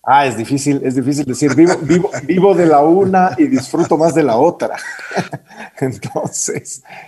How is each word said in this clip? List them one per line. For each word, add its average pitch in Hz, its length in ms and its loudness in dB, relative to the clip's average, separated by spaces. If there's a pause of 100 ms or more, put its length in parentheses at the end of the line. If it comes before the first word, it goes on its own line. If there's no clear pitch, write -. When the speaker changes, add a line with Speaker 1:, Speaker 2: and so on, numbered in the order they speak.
Speaker 1:
Ah, 139 220 2
es 117 100 -4
difícil, 139 460 -2
es 131 140 -2
difícil 139 280 -2
decir. 131 300 -2
Vivo, 175 260 6
vivo, 170 380 0
Speaker 2:
<laughs> 135 80 -10
Speaker 1:
vivo 185 300 2
de 175 100 2
la 147 140 6
una 185 580 2
y 151 80 4
disfruto 151 500 -2
más 160 200 0
de 160 80 2
la 113 120 2
otra. 151 400 0 (500)
<laughs> - 520 -18
Entonces, - 1040 -8 (260)